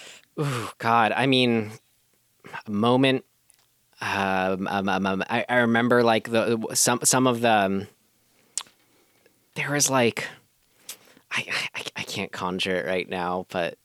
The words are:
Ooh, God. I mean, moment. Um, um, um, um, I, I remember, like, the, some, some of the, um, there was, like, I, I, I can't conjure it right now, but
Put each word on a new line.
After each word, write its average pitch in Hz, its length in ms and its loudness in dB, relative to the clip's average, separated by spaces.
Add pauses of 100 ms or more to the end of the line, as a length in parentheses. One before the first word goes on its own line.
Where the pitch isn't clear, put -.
(380)
Ooh, 131 300 -4 (100)
God. 113 380 4
I 123 100 0
mean, 120 460 2 (960)
moment. 127 560 2 (760)
Um, 95 680 -2
um, 98 200 -2
um, 95 180 -2
um, 95 220 -2
I, 117 200 -2
I 123 80 0
remember, 120 480 4
like, 113 260 2
the, 113 340 0 (100)
some, 123 280 2
some 131 240 4
of 120 140 2
the, 117 100 4
um, 98 360 2 (1700)
there 139 160 -6
was, 143 180 0
like, 123 380 2 (1080)
I, - 140 -6 (280)
I, - 80 -12 (140)
I - 60 -6
can't - 280 -8
conjure 92 460 -4
it 87 100 -2
right 92 220 -2
now, 90 400 -4
but 87 360 -4